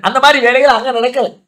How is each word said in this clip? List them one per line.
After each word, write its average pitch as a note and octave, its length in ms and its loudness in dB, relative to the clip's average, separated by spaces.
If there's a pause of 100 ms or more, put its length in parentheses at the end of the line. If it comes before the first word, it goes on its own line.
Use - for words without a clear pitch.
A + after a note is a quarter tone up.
அந்த A#3 180 -4
மாதிரி C#4+ 260 2
வேலைகள் C4 320 2
அங்க B3+ 220 -6
நடக்கல. B3 300 -2 (180)